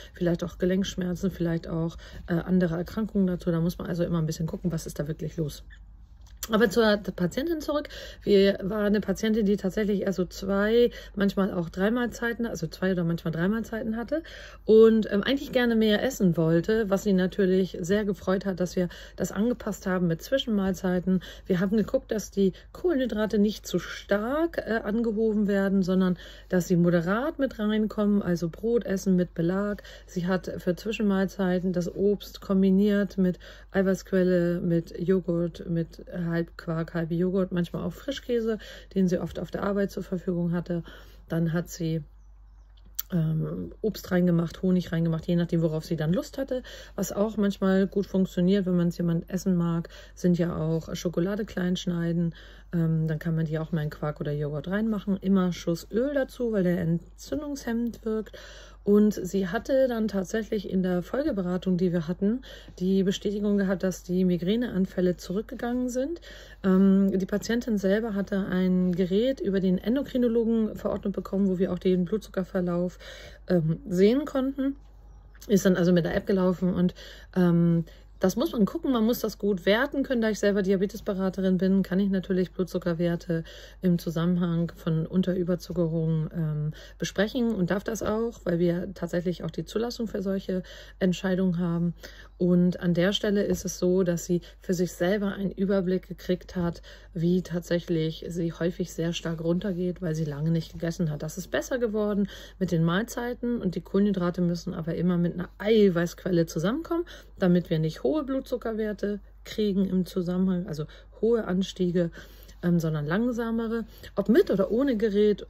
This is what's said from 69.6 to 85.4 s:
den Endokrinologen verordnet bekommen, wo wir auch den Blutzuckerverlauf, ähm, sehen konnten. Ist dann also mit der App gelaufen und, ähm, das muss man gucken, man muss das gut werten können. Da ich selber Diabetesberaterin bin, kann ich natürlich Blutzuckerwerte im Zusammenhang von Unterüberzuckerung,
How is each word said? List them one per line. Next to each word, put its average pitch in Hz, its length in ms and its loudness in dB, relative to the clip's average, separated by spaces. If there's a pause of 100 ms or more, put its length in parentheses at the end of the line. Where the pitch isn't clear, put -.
den 180 160 4
Endokrinologen 226 1000 0
verordnet 202 360 -4
bekommen, 196 360 0
wo 185 100 0
wir 185 140 0
auch 175 60 -2
den 180 280 2
Blutzuckerverlauf, 180 920 -2 (500)
ähm, 165 380 2
sehen 214 380 4
konnten. 269 520 -2 (720)
Ist 196 200 4
dann 180 100 6
also 180 160 4
mit 170 140 4
der 175 100 -2
App 196 100 -4
gelaufen 185 460 2
und, 180 220 0 (420)
ähm, 170 480 4 (340)
das 190 180 2
muss 277 160 0
man 214 140 4
gucken, 330 260 0
man 220 140 2
muss 240 140 0
das 214 180 -4
gut 202 260 -2
werten 269 380 2
können. 254 180 0
Da 220 80 2
ich 208 100 -2
selber 202 220 2
Diabetesberaterin 190 960 0
bin, 190 260 4
kann 185 160 -2
ich 202 120 2
natürlich 185 420 0
Blutzuckerwerte 170 920 -2 (360)
im 175 180 4
Zusammenhang 170 800 0
von 160 300 -2
Unterüberzuckerung, 170 1300 0